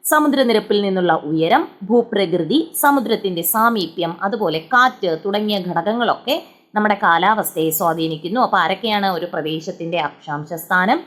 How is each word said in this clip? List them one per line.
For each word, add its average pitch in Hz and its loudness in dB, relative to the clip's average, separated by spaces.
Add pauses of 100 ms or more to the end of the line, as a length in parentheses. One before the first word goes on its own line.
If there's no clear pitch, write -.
സമുദ്രനിരപ്പിൽ 247 2
നിന്നുള്ള 185 2 (120)
ഉയരം, 160 2 (140)
ഭൂപ്രകൃതി, 196 0
സമുദ്രത്തിന്റെ 214 0
സാമീപ്യം, 180 0
അതുപോലെ 196 -2
കാറ്റ് 220 2
തുടങ്ങിയ 208 -2
ഘടകങ്ങളൊക്കെ 202 -2 (320)
നമ്മുടെ 208 0
കാലാവസ്ഥയെ 180 2
സ്വാധീനിക്കുന്നു. 165 -2
അപ്പൊ 202 2
ആരൊക്കെയാണ്? 196 -2
ഒരു 175 -2
പ്രദേശത്തിന്റെ 165 -6
അക്ഷാംശ 151 -6
സ്ഥാനം 185 0